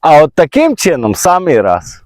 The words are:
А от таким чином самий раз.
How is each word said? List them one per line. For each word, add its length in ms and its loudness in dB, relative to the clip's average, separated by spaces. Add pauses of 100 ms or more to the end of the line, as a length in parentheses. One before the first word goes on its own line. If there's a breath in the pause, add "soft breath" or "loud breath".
А 180 4
от 120 0
таким 420 0
чином 380 -2
самий 460 0
раз. 460 -4